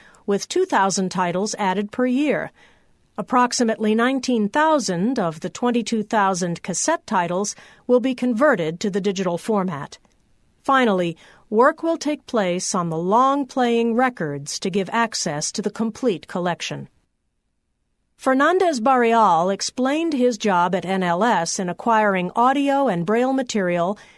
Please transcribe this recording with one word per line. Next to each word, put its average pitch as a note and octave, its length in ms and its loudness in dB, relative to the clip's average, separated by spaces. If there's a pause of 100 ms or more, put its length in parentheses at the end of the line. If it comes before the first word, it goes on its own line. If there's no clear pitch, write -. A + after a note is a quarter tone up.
(240)
with G3+ 240 -2
two F#4 160 0
thousand G3 440 0
titles F#3 500 -2
added G3+ 320 -2
per B3+ 160 -2
year. B3+ 460 -2 (680)
Approximately A3+ 800 0
nineteen B3 520 0
thousand C4 720 0
of E3 220 -4
the F3+ 100 -8
twenty-two A3+ 540 -2
thousand F#3+ 580 0
cassette D#4 460 -2
titles F3+ 480 -2 (320)
will B3 120 4
be C4 140 0
converted A3+ 640 0
to G#3 120 -2
the G3 100 -2
digital F3+ 360 -2
format. F#3 600 -4 (640)
Finally, G3 540 2 (340)
work A3+ 320 4
will E4 160 0
take D4 280 -6
place F#3 460 -2
on F3 160 -2
the D#3+ 80 -4
long-playing A#3 1000 2
records D#3+ 640 -2
to F#3+ 100 -4
give F#3+ 220 -2
access D#3+ 580 -2
to - 100 -6
the G3+ 100 -4
complete A3+ 580 -2
collection. E3 600 -6 (1300)
Fernandez D4+ 640 2
Barrial A3+ 720 4
explained C#4+ 640 -2
his B3 240 0
job F3+ 360 2
at F3 120 -4
N F#3+ 160 0
L F3 200 0
S F#3+ 360 0
in F#3 100 -4
acquiring G3 680 0
audio C#4 540 2
and F3 160 0
Braille B3 300 0
material F#3+ 640 -2 (200)